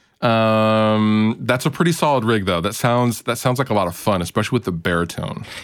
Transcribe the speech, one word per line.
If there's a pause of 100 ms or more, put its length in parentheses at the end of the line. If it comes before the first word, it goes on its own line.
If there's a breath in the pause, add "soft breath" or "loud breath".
(200 loud breath)
Um,
that's
a
pretty
solid
rig,
though.
That
sounds,
that
sounds
like
a
lot
of
fun,
especially
with
the
baritone. (200 loud breath)